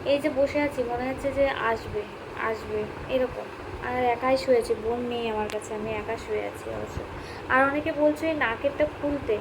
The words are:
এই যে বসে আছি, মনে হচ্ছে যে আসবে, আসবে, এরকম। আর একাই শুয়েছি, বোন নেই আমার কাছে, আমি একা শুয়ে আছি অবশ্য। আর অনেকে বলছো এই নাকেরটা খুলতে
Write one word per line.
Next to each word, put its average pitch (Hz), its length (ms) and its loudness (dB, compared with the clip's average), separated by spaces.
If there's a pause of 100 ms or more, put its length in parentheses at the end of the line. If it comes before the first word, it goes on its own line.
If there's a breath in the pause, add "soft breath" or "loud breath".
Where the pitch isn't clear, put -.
এই 277 140 4
যে 294 180 2
বসে 285 240 2
আছি, 285 220 0
মনে 240 260 -2
হচ্ছে 269 240 -2
যে 277 160 4
আসবে, 220 540 -2 (400)
আসবে, 214 420 -2 (240)
এরকম। 254 340 0 (460)
আর 247 160 0
একাই 254 320 4
শুয়েছি, 254 380 4
বোন 226 260 -2
নেই 240 300 -2
আমার 214 180 0
কাছে, 214 260 -6
আমি 214 160 -4
একা 214 260 -4
শুয়ে 208 300 -4
আছি - 240 -8
অবশ্য। 208 340 -6 (480 loud breath)
আর 269 180 6
অনেকে 302 220 0
বলছো 294 340 4
এই 320 80 2
নাকেরটা 269 520 2 (160)
খুলতে 277 380 0